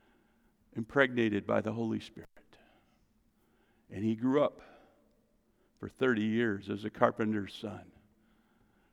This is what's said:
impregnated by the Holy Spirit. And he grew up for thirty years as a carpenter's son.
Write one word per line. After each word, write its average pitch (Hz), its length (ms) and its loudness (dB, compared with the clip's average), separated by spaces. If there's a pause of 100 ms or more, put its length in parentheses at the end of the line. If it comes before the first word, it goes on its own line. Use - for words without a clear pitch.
(760)
impregnated 113 720 2
by 107 140 2
the 107 120 -4
Holy 110 280 -4
Spirit. - 280 -16 (1600)
And 95 120 -8
he 113 120 0
grew 131 280 2
up - 200 -2 (1160)
for - 80 -10
thirty 127 360 0
years 110 480 0
as 104 160 -6
a 107 40 -4
carpenter's 107 640 2
son. 101 400 -14 (1000)